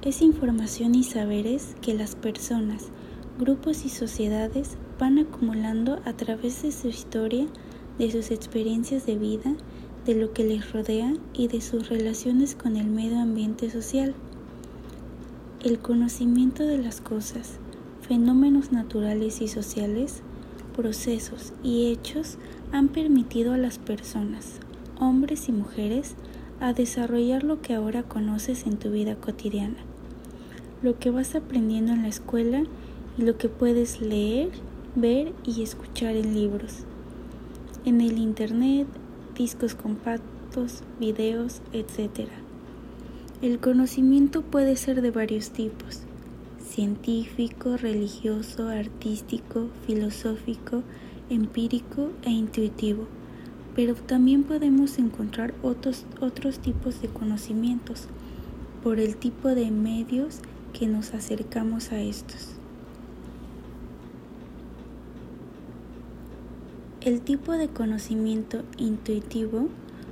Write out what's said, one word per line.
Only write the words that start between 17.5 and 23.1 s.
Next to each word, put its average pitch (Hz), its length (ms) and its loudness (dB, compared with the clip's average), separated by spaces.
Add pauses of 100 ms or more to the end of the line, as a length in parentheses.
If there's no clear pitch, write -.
fenómenos 262 640 8
naturales 220 720 0
y 214 80 0
sociales, 208 720 -2 (520)
procesos 226 800 -2 (120)
y 240 240 4
hechos 233 500 -2 (340)
han 277 160 6
permitido 254 640 4